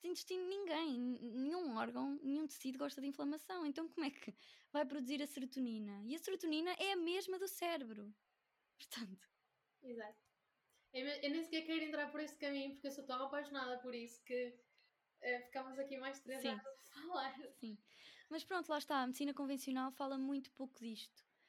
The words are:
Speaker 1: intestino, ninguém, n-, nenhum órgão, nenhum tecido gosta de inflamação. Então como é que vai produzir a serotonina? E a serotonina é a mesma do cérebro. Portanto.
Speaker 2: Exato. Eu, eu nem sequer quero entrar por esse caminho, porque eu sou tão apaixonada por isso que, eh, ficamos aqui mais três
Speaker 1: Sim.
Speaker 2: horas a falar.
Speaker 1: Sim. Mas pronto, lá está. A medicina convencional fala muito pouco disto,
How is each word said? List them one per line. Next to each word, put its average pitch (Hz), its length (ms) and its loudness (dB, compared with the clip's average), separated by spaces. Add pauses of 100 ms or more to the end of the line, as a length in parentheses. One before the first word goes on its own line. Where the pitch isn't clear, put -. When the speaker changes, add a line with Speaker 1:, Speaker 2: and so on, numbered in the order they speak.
Speaker 1:
intestino, 359 440 0
ninguém, 330 480 2
n-, 247 240 2
nenhum 262 560 0
órgão, 247 460 0
nenhum 294 240 2
tecido 262 320 -4
gosta 285 220 -2
de 269 80 -2
inflamação. 302 580 -2
Então 320 220 0
como 320 180 0
é 285 40 0
que - 220 -10 (400)
vai 294 140 6
produzir 269 360 0
a 285 40 0
serotonina? 226 800 -2
E 240 100 -2
a 330 40 -2
serotonina 330 600 2
é 392 140 4
a 392 40 4
mesma 359 420 2
do 381 100 0
cérebro. 226 640 -2 (640)
Portanto. - 520 -8 (540)
Speaker 2:
Exato. 226 360 -6 (760)
Eu, 262 140 0
eu 285 240 2
nem 330 120 4
sequer 330 240 2
quero 320 180 4
entrar 294 260 0
por 302 100 -2
esse 294 160 -4
caminho, 277 380 0
porque - 140 -6
eu 269 40 -2
sou 277 120 -6
tão 254 200 0
apaixonada 277 540 0
por 247 160 -4
isso 233 300 -6
que, 247 300 0 (680)
eh, 247 220 2
ficamos 262 360 -4
aqui 277 200 0
mais 269 220 -4
três 254 200 -4
Speaker 1:
Sim. 240 100 2
Speaker 2:
horas 208 160 0
a - 360 -14
falar. 277 580 -2
Speaker 1:
Sim. 220 160 -6 (540)
Mas 311 140 -2
pronto, 359 240 2
lá 302 100 4
está. 277 240 4
A 247 40 4
medicina 285 280 2
convencional 269 580 0
fala 269 260 0
muito 269 340 2
pouco 262 280 -8
disto, 226 440 -8 (240)